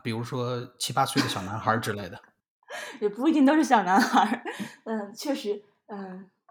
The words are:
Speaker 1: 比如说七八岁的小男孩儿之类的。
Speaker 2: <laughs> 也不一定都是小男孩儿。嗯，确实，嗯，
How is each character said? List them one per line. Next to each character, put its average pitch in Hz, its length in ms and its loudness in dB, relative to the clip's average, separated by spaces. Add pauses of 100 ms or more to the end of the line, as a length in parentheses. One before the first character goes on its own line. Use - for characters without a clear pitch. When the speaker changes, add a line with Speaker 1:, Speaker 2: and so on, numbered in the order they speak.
Speaker 1:
比 123 60 -6
如 113 140 -4
说 123 560 -6
七 - 120 -6
八 135 140 2
岁 139 160 0
的 123 80 0
小 98 140 -4
男 98 160 -8
孩 110 100 -2
儿 110 100 2
之 113 140 -4
类 101 160 -8
的。 101 100 -16 (380)
Speaker 2:
<laughs> - 420 -14
也 208 80 0
不 240 200 0
一 330 40 6
定 277 140 6
都 294 100 8
是 311 80 6
小 226 200 4
男 190 180 4
孩 233 200 4
儿。 214 220 0 (420)
嗯， 214 280 -6
确 277 220 -4
实， 208 280 -6 (220)
嗯， 190 460 -14 (200)